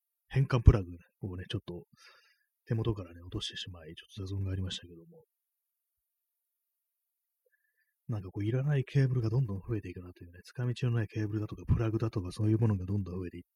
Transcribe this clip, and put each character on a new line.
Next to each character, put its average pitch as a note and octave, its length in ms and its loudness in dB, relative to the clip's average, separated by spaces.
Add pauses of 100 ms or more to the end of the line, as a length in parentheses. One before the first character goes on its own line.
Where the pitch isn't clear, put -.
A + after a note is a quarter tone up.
(320)
変 C3+ 140 4
換 B2 160 2
プ - 100 12
ラ G#2 100 2
グ F2 60 -6 (320)
を F#2+ 160 -6
ね、 F#2 140 -8
ち A2+ 60 -2
ょ - 20 -4
っ - 80 -4
と F2 180 -10 (800)
手 A#2+ 80 -2
元 A2 200 0
か G2 100 -6
ら E2+ 80 -16
ね、 E2+ 80 -18
落 F2 100 -16
と G#2 100 -4
し - 100 -8
て - 80 -14
し - 120 -10
ま E2+ 160 -16
い、 E2 80 -14
ち - 80 -16
ょ - 220 -10
っ - 20 -6
と - 0 -
雑 G2 80 -6
音 G2 100 -2
が F#2+ 80 -2
あ - 20 -2
り F#2+ 80 -2
ま F2+ 80 -4
し - 100 -8
た E2+ 60 -16
け F2 80 -18
ど - 100 -18
も。 - 0 - (3000)
な A2 100 -2
ん F#2 40 -6
か F#2 80 -12
こ G#2+ 100 -6
う、 G2+ 40 0
い A2 60 2
ら C3 120 0
な C#3+ 160 2
い B2+ 60 2
ケ C#3 200 2
ー C3 40 4
ブ B2+ 80 0
ル B2 40 2
が A2+ 80 0
ど A#2+ 120 2
ん C3 60 2
ど G2+ 80 -4
ん F#2+ 120 -4
増 A2+ 100 -2
え G2 60 -4
て F#2 80 -10
い - 40 -12
く F2+ 60 -12
な F2+ 120 -14
と - 120 -20
い F2+ 40 -16
う E2+ 40 -20
ね、 - 120 -20
使 - 200 -6
い B2 100 0
道 B2 160 0
の A#2 60 2
な A2 80 0
い - 40 -4
ケ G#2+ 160 -2
ー G#2 40 -2
ブ G#2 60 -4
ル G#2+ 60 0
だ G#2 60 -2
と - 80 -12
か、 - 120 -12
プ - 120 4
ラ A2+ 120 2
グ A2 80 0
だ A2+ 120 0
と G2 120 -2
か、 F2+ 100 -6
そ G#2+ 120 -2
う G#2+ 60 4
い A2 40 6
う G#2+ 40 4
も A2+ 100 4
の G#2 80 4
が F2+ 100 -6
ど G2+ 100 -2
ん G2+ 60 0
ど F2+ 100 -6
ん F#2 80 -6
増 F2+ 60 -6
え E2+ 40 -10
て F2 60 -12
い F2 40 -10
っ - 40 -16 (120)